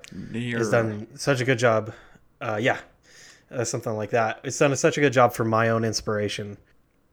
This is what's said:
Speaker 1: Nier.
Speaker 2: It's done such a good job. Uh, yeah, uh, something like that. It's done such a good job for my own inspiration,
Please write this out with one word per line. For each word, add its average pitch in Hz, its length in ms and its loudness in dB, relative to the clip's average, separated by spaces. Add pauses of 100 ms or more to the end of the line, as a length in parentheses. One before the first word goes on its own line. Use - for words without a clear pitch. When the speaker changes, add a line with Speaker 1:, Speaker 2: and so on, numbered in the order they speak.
(120)
Speaker 1:
Nier. 117 480 -6
Speaker 2:
It's 110 120 -2
done 110 340 0 (100)
such 143 240 0
a 123 60 -2
good 123 140 2
job. 110 340 2 (480)
Uh, 110 180 -4
yeah, 113 180 0 (720)
uh, - 120 -4
something 117 320 -4
like 107 160 -6
that. 113 320 0
It's 135 140 -8
done 143 180 2
such 156 220 2
a 151 40 0
good 143 120 4
job 120 200 6
for 123 120 -2
my 113 240 2
own 113 160 0
inspiration, 104 720 -4 (560)